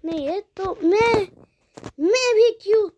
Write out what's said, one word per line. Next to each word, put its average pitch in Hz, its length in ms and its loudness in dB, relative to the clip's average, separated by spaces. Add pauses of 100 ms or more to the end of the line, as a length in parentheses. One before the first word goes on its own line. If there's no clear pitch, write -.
नहीं 320 220 -6
है, 370 140 -6
तो - 420 -10
मैं, 427 440 2 (720)
मैं 480 360 0
भी 453 260 2
क्यों 403 360 0